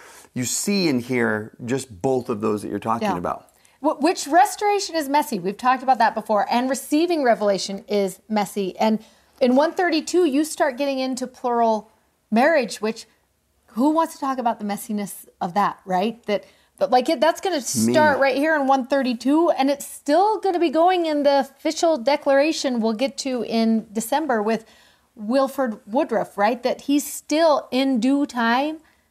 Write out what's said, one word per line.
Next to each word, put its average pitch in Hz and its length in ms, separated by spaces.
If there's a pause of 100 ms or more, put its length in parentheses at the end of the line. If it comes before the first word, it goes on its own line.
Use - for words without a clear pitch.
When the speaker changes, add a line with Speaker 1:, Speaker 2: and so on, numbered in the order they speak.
(340)
Speaker 1:
you 127 100
see 185 460
and 127 120
hear 113 500 (120)
just 117 380
both 131 280
of 104 120
those 107 220
that - 60
you're 101 100
talking 117 300
Speaker 2:
Yeah. - 80
Speaker 1:
about. 85 300 (320)
Speaker 2:
Wh-, 294 220
which 330 260
restoration 381 680
is 294 120
messy. 285 320
We've 175 160
talked 254 280
about 247 160
that 220 160
before. 165 340
And 247 200
receiving 302 540
revelation 202 640
is 196 400
messy. 202 520
And 220 200 (400)
in 254 160
one 320 180
thirty-two, 349 520
you 285 180
start 294 340
getting 277 220
into 262 280
plural 233 640 (420)
marriage, 254 500
which 220 240 (720)
who 269 120
wants 320 240
to - 60
talk 269 180
about 226 220
the 214 60
messiness 208 600 (160)
of 180 140
that, 196 280
right? 196 440
That, 208 180 (320)
but, 196 140
like, 254 180
it, 311 100
that's 320 220
gonna 349 180
start 262 600
Speaker 1:
Me. - 20
Speaker 2:
right 269 140
here 311 200
in 277 120
one 269 180
thirty-two, 277 640
and 277 220
it's 277 140
still 392 540
gonna 381 200
be 330 100
going 339 380
in 294 160
the 277 160
official 311 580
declaration 277 840
we'll 226 120
get 254 260
to 254 240
in 226 480
December 240 520
with 220 200 (520)
Wilford 254 720
Woodruff, 226 500
right? 220 240
That - 200
he's 277 300
still 302 600
in 262 280
due 277 280
time 247 500 (340)